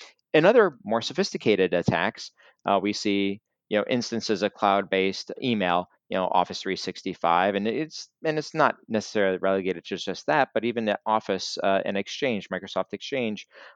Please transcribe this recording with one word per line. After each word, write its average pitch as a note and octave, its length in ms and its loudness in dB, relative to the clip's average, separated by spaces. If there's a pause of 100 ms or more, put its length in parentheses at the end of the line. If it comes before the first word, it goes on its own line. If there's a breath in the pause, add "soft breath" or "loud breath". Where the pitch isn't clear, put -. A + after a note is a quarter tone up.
(320 loud breath)
In D3+ 120 6
other G3 400 6
more A2+ 180 0
sophisticated G2+ 720 0
attacks, F2 560 0 (360 soft breath)
uh, G2 140 4
we G2+ 120 0
see, G2+ 480 -2 (280)
you G#2 100 2
know, G2+ 120 2
instances A2 540 -2
of G2+ 100 0
cloud-based G2 800 0 (100)
email, F2+ 460 0 (200)
you - 80 -4
know, F#2 140 0
Office F#2 300 0
three F#2 160 -4
sixty-five, F#2 800 0
and G2+ 100 -2
it's, C#3 420 -6 (160)
and D#3 140 0
it's - 160 -8
not C#3+ 220 2 (100)
necessarily G2+ 520 0
relegated F#2 480 0
to F#2+ 100 -6
just F2+ 300 -8
that, C#3+ 280 2
but G#2+ 100 -2
even A#2 200 -2
the G#2 200 0
Office, A2 560 -2
uh, G2 240 2
and G2 140 -4
Exchange, G#2+ 500 -4
Microsoft F#2+ 440 -6
Exchange, A2 560 -6 (280 loud breath)